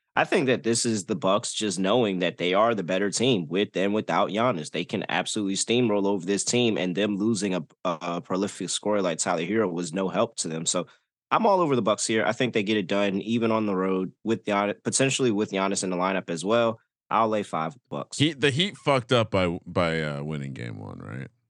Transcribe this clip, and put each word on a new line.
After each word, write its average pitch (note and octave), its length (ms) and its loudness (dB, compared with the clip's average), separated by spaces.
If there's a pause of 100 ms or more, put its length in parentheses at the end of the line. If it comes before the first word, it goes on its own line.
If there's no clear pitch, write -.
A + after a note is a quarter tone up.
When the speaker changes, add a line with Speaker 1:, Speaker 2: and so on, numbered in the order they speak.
(160)
Speaker 1:
I D3 100 4
think - 200 2
that B2 180 2
this A#2 220 0
is A2 200 0
the A2 100 -2
Bucks G2 380 0
just G2 260 -4
knowing G2 400 2
that F2 180 0
they F2 160 0
are A2+ 220 4
the G2 80 -4
better F#2+ 260 0
team G#2+ 380 2
with G2 280 0
and F#2+ 180 0
without F#2+ 360 0
Giannis. F#2+ 400 -2
They D#2+ 140 -6
can F#2+ 260 -4
absolutely G2 460 -2
steamroll G#2+ 500 2
over G2+ 180 0
this F#2+ 200 0
team, A#2+ 340 2
and F2+ 160 -2
them G2+ 240 0
losing G2+ 380 0
a, E2+ 80 -2 (220)
a, F2 160 0
a F2 200 -4
prolific F#2+ 480 -2
scorer G#2 320 0
like F2 160 0
Tyler F2 260 0
Herro G2 280 0
was E2+ 220 -4
no F#2+ 160 -2
help G#2 280 0
to - 120 -6
them. D#2+ 180 -4
So F2+ 180 -2 (460)
I'm E3+ 160 4
all G3 140 6
over C#3+ 140 4
the A#2+ 60 2
Bucks G#2 240 0
here. A2 200 2
I A2+ 80 2
think A#2+ 200 -2
they A2+ 100 2
get G#2+ 140 0
it G2 100 0
done G2 340 0
even A2+ 300 0
on A2 140 2
the G2+ 100 0
road F#2 360 0 (120)
with A2 220 -2
Gian-, G2+ 380 0
potentially C3+ 480 0
with G#2 200 0
Giannis G2 320 -2
in F#2+ 60 -4
the F2+ 80 -2
lineup F#2 320 -2
as E2 160 -6
well. A#2 340 2 (300)
I'll A2 200 2
lay G#2+ 140 0
five D#2+ 320 -4 (140)
Bucks. - 300 -8
Speaker 2:
Heat, C#3+ 200 2
the C#3 120 4
Heat F3 260 -2
fucked C3+ 340 0
up A#2 200 4
by, F2+ 340 2
by, E2 360 0
uh, D2 220 -4
winning C#2+ 300 -6
game A#1+ 260 -10
one, G1+ 200 -14
right? G#1+ 300 -12 (200)